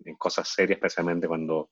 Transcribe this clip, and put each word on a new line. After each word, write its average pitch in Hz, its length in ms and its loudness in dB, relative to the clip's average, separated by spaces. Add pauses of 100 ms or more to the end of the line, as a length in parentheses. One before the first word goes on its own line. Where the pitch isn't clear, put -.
en 80 100 -14
cosas - 320 -2
serias, 95 300 2
especialmente 85 500 0
cuando 80 460 -2